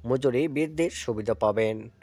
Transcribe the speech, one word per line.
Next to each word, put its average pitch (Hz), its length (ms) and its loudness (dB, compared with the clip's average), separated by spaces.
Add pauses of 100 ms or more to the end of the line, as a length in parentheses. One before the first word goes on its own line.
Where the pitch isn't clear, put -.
মজুরি 127 420 2
বৃদ্ধির 156 520 0
সুবিধা 107 420 -2
পাবেন। 110 360 2 (240)